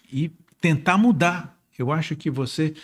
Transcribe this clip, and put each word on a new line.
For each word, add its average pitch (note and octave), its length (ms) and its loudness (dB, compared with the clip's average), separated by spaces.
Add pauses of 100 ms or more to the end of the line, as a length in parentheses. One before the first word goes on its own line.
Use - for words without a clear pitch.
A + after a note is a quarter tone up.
(120)
e D3+ 200 -4 (280)
tentar E3+ 380 2
mudar. F3+ 580 2 (220)
Eu C3 140 -2
acho D#3 240 -2
que D3+ 140 -6
você, C#3+ 440 -2 (100)